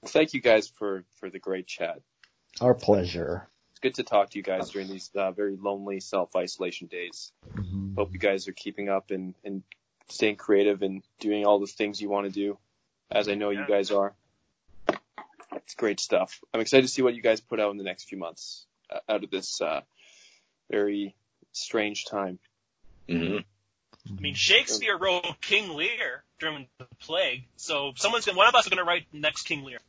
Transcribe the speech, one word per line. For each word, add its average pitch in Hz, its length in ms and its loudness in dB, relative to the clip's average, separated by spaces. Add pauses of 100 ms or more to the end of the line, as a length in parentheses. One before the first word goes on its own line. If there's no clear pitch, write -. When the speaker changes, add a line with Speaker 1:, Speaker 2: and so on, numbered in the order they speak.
Speaker 1:
Thank 156 280 4
you 135 80 -2
guys 110 280 6
for, 98 340 -6 (140)
for 98 120 -10
the 95 100 -14
great 95 280 -6
chat. 82 320 -6 (600)
Speaker 2:
Our 123 120 8
pleasure. 87 720 2 (260)
Speaker 1:
It's - 100 -20
good 127 140 0
to - 80 -4
talk - 280 2
to - 60 -8
you 98 60 -8
guys 95 260 -2
during 98 180 -6
these, 95 260 -12
uh, 98 180 -2
very 98 260 -4
lonely 98 420 -4
self-isolation 92 880 -4
days. 87 460 -12 (220)
Speaker 2:
Mm-hmm. 98 400 -6
Speaker 1:
Hope 98 180 -2
you 92 60 -8
guys 98 280 2
are 98 60 -10
keeping 101 340 -8
up 98 240 -2
and, 95 320 -6
and 98 200 -8 (440)
staying 107 300 0
creative 101 440 4
and 95 220 -4 (160)
doing 104 260 0
all 104 140 8
the 98 80 -4
things 104 340 -4
you 101 80 -4
wanna 101 200 0
do, 101 280 -4 (540)
as 104 160 2
I 101 80 0
know 104 140 -2
you 101 100 -2
Speaker 3:
Yeah. 143 80 -6
Speaker 1:
guys 101 240 2
are. 101 240 0 (1400)
It's - 240 -14
great 104 240 0
stuff. - 400 0 (140)
I'm 113 80 0
excited 131 220 6
to 127 40 2
see 135 140 -2
what 123 140 4
you 117 60 -14
guys 110 200 4
put 113 180 -4
out 104 120 2
in 101 60 -8
the 101 60 -8
next 92 220 -8
few 95 120 -12
months, - 480 -10 (240)
uh, - 100 -6 (100)
out 104 160 0
of - 40 -16
this, - 320 -4
uh, 78 200 -2 (880)
very 101 440 0 (360)
strange - 540 -4
time. 95 340 -4 (720)
Speaker 4:
Mm-hmm. 170 300 -2 (800)
Speaker 3:
I 95 40 -10
mean, 143 120 -4
Shakespeare 214 640 2
wrote 175 440 0
King 202 340 -2
Lear 170 480 -4 (160)
during 151 280 -6 (120)
the 127 60 -16 (160)
plague, 151 420 -2 (140)
so 143 400 -2
someone's 220 280 0
gonna, 185 120 0
one 190 100 10
of 247 80 6
us 226 100 8
is 190 40 -6
gonna 185 160 0
write 175 260 2
the 151 80 -14
next 151 240 -2
King 147 220 -4
Lear. 123 240 -12